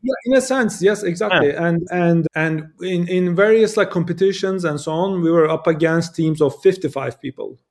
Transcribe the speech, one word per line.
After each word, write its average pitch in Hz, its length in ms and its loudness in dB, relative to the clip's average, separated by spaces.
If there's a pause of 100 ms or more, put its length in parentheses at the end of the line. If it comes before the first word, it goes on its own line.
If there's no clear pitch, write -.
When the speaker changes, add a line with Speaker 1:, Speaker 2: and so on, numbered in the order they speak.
Speaker 1:
yeah, 262 120 -2 (140)
in 254 100 2
a - 20 4
sense, 254 420 -2
yes, 208 220 0
exactly. 180 460 0
Speaker 2:
Yeah. 170 180 -2
Speaker 1:
And, 170 240 0
and, 170 440 2
and 160 280 -2 (180)
in, 175 280 -4
in 180 260 0
various, 214 400 4
like, 202 140 2
competitions 185 760 -2
and 147 160 -2
so 160 140 -6
on, 185 280 -2
we 165 80 2
were 165 200 4
up 160 180 -2
against 165 480 0
teams 160 260 0
of 139 200 2
fifty-five 147 600 0
people - 380 -12 (120)